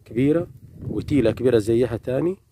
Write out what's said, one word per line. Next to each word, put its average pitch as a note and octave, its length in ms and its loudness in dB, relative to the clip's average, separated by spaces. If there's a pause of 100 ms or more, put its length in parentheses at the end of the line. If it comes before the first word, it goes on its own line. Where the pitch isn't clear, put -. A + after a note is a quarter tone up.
كبيرة، D3 440 0 (400)
وتيلة A#2+ 420 0
كبيرة A#2+ 280 2
زيها A#2 380 0
تاني C#3+ 400 -4 (160)